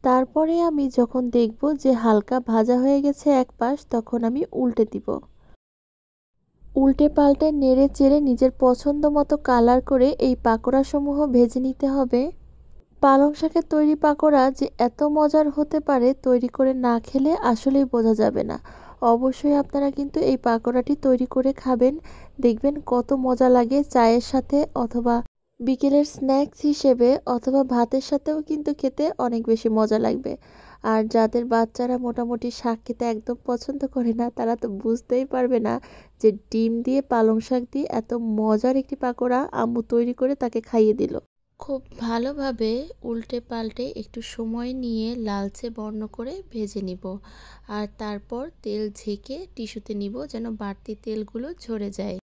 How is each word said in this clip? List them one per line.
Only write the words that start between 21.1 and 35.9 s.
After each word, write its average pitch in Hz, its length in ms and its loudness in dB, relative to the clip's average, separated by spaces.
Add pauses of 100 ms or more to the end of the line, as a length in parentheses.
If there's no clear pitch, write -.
করে 262 260 0
খাবেন, 254 420 0 (440)
দেখবেন 247 360 2 (120)
কত 240 220 0 (100)
মজা 254 300 2
লাগে 247 360 4
চায়ের 240 400 4
সাথে 269 340 -2 (160)
অথবা 240 400 -2 (460)
বিকেলের 277 460 2
স্ন্যাক্স 277 540 -2
হিসেবে 262 480 4 (180)
অথবা 254 380 0
ভাতের 254 400 0
সাথেও 302 380 -4
কিন্তু 302 320 -4
খেতে 277 300 -4 (140)
অনেক 233 280 -2
বেশি 226 220 0
মজা 214 300 2
লাগবে। 226 340 -2 (500)
আর 220 260 0
যাদের 226 380 2
বাচ্চারা 247 520 -2
মোটামুটি 240 520 -6
শাক 233 320 -6
খেতে 240 220 -6
একদম 233 400 -4
পছন্দ 269 420 -6
করে 240 280 -2
না, 233 160 -2
তারা 233 260 -2
তো 233 100 -8 (120)
বুঝতেই 240 460 -2
পারবে 254 360 0
না 226 140 -2 (440)